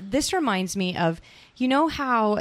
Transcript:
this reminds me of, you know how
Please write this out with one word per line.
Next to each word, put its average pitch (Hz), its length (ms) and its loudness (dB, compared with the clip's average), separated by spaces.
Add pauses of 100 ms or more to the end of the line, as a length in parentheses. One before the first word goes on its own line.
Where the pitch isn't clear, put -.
this 202 300 -2
reminds 196 460 0
me 180 180 -2
of, 165 240 0 (380)
you 254 100 0
know 285 200 4
how 233 540 0